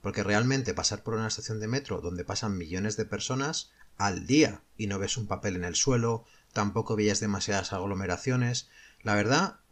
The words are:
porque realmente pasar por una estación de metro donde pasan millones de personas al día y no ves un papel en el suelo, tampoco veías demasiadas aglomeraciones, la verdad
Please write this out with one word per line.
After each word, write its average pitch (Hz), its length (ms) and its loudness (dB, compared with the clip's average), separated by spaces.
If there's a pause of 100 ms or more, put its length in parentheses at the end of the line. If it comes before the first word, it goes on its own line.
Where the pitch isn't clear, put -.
porque 101 240 -4
realmente 117 500 2
pasar - 300 -2
por 113 100 -4
una 110 140 0
estación 110 320 -6
de 107 80 -6
metro 135 320 -4
donde 87 240 -4
pasan 101 340 -4
millones 92 380 -4
de 110 80 -2
personas 131 680 -4 (280)
al 90 280 0
día 131 380 4 (120)
y 110 120 -4
no 98 100 -2
ves 98 180 -2
un 107 120 -4
papel 98 260 -2
en 90 80 -2
el 87 140 -2
suelo, 117 480 2 (280)
tampoco 107 440 0
veías 104 240 4
demasiadas 101 520 0
aglomeraciones, 101 960 0 (360)
la 107 100 2
verdad 131 460 2 (120)